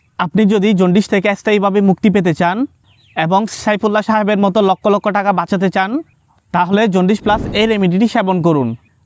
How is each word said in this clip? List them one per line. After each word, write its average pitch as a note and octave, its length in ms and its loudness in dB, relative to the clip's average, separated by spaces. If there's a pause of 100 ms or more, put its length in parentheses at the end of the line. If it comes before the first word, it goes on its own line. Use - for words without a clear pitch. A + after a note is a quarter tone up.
(180)
আপনি F#3 260 0
যদি G#3 280 2
জন্ডিস F#3 360 2
থেকে G3+ 260 0
স্থায়ীভাবে G3+ 460 0
মুক্তি G3 300 2
পেতে F3+ 240 0
চান F#3 320 -2 (500)
এবং F#3+ 340 0
সাইফুল্লাহ G#3+ 520 -2
সাহেবের G#3+ 360 0
মতো G3+ 240 0
লক্ষ F#3+ 240 0
লক্ষ G#3 220 0
টাকা G3+ 240 -2
বাঁচাতে F3+ 380 -2
চান, G3+ 320 -4 (500)
তাহলে G3+ 360 2
জন্ডিস F#3 320 0
প্লাস G#3+ 220 -2 (100)
এই G#3 140 0
রেমেডিটি G3+ 420 0
সেবন F#3+ 340 -2
করুন। C#3+ 320 0 (320)